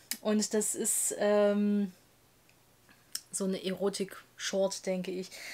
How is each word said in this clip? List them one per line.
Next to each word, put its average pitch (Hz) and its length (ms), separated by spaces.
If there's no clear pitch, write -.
Und 214 320
das 214 220
ist, - 420
ähm, 208 760
so 202 140
eine 190 200
Erotik-Short, 190 1200
denke 185 240
ich. 185 220